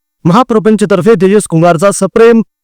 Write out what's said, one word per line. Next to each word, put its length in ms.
महाप्रपंचतर्फे 880
तेजस 340
कुमारचा 440
सप्रेम 500